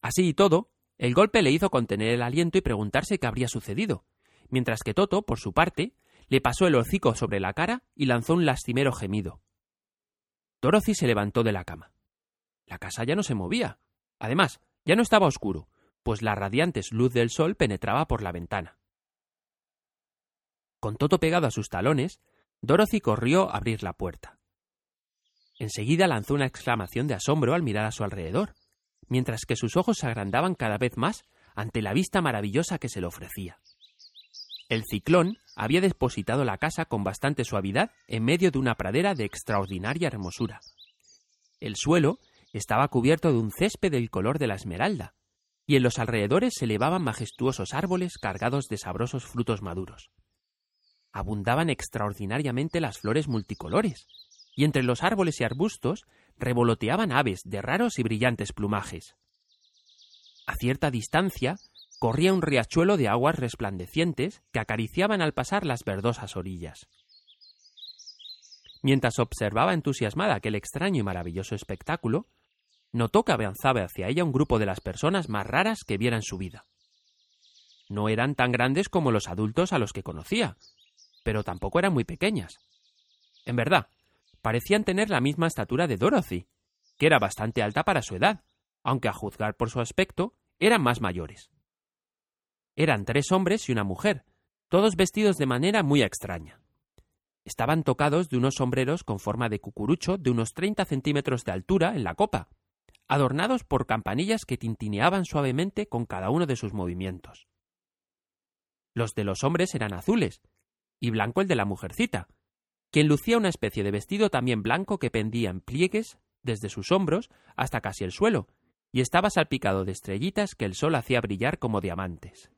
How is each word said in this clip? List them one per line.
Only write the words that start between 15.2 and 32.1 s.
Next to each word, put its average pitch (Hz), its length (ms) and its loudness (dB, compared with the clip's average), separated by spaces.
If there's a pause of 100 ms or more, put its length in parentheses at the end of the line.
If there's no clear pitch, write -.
oscuro, 107 420 -2 (360)
pues 110 180 -2
la 107 140 0
radiante 113 440 0 (120)
luz 120 200 4
del 117 180 4
sol 165 260 0
penetraba 113 500 0
por 113 160 -2
la 92 80 -4
ventana. 85 480 -8 (2000)
Con 110 180 -6
Toto 151 220 2
pegado 151 300 2
a - 20 0
sus 107 200 -6
talones, 135 500 0 (420)
Dorothy 202 380 4
corrió 127 480 2
a - 80 -6
abrir 107 260 -4
la 90 120 -6
puerta. - 440 -10 (1200)
Enseguida 127 480 2
lanzó 135 280 0
una 143 100 2
exclamación 117 640 -2
de 135 80 -2
asombro 139 400 2
al 175 80 0
mirar 107 240 -2
a 107 40 -2
su 107 140 -6
alrededor, 98 480 -4 (560)
mientras 127 380 -2
que 117 100 -2
sus 120 220 0
ojos 202 180 2
se - 100 -4
agrandaban 117 480 0
cada 110 220 -2
vez 120 220 -2
más 165 260 -2 (300)
ante 110 260 -4
la 101 140 -2
vista 190 260 2